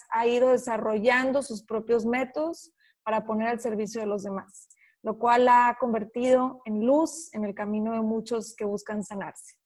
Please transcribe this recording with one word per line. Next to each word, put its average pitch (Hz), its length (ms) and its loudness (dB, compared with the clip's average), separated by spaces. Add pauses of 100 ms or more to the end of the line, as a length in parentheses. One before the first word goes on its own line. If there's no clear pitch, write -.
(100)
ha 233 180 0
ido 247 220 4
desarrollando 247 920 2
sus 220 220 -10
propios 220 420 0
métodos 262 640 -4 (300)
para 220 220 -2
poner 220 240 -2
al 240 100 -2
servicio 220 420 -6
de 214 60 -4
los 202 160 -4
demás, 196 460 -12 (340)
lo 220 160 -6
cual 240 280 4
la 247 220 6
ha 233 100 0
convertido 254 880 0
en 214 200 -2
luz 302 480 2
en 214 100 -4
el 202 100 -6
camino 214 400 -4
de 226 80 -2
muchos 220 520 -4
que 220 100 -8
buscan 208 380 -6
sanarse. - 640 -10